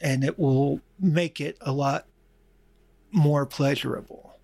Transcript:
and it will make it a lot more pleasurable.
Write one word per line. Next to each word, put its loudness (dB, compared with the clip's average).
and 0
it -2
will 2
make 0
it -8
a -4
lot -2
more 2
pleasurable. -4